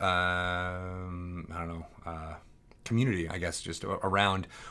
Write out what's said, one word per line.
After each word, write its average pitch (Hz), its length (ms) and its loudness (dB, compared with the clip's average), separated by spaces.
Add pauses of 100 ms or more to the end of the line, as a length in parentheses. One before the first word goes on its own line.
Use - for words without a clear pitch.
um, 90 1500 0
I 85 60 -6
don't 85 80 -4
know, 85 180 -6 (200)
uh, 80 280 -8 (500)
community, 113 460 2
I 95 80 -4
guess, 85 240 -2
just - 220 -6
a-, 98 60 -4
around 95 580 4 (240)